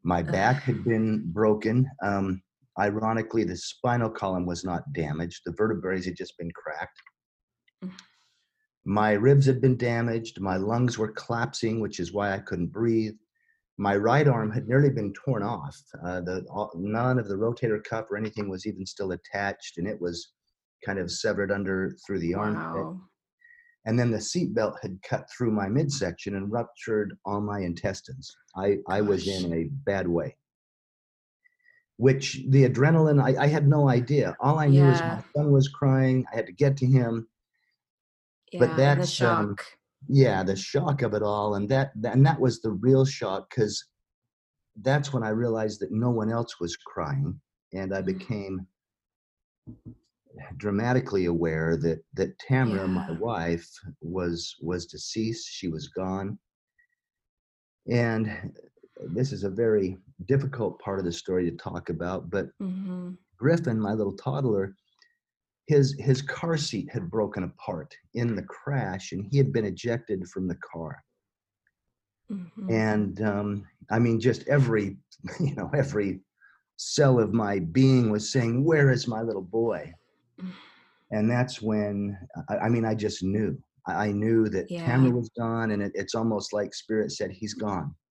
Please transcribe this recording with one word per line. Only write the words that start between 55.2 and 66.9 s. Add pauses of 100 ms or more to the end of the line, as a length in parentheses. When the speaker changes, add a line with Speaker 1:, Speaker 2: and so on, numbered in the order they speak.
Speaker 1:
She
was
gone. (1500)
And (600)
this
is
a
very (280)
difficult
part
of
the
story
to
talk
about,
but (140)
Speaker 2:
Mm-hmm. (260)
Speaker 1:
Griffin,
my
little
toddler, (920)
his,
his
car
seat